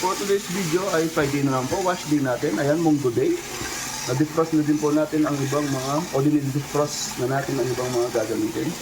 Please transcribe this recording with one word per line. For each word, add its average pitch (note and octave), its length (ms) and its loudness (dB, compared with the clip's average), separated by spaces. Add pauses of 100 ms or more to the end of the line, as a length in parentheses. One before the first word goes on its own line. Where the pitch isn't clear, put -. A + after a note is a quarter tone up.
For F#3 160 0
today's G3+ 320 0
video F3+ 400 0
ay E3 160 2
Friday D3 400 0
na C3+ 80 2
lang B2+ 160 0
po, F3+ 160 0
wash F3+ 240 0
day D3 80 4
natin. C3+ 400 0
Ayan, D3+ 240 2
munggo D3 320 4
day. C3+ 160 2 (800)
Na-defrost D3+ 400 0
na D3+ 160 2
din D3+ 80 4
po D3+ 160 2
natin D3+ 320 2
ang C#3+ 160 0
ibang C#3 240 0
mga, C3+ 300 -2 (180)
o C3+ 80 0
din-defrost C#3+ 1040 0
na C3+ 160 0
natin C#3 160 -4
ang B2+ 160 0
ibang B2 240 -2
mga A#2+ 160 2
gagamitin. A2 560 -2 (140)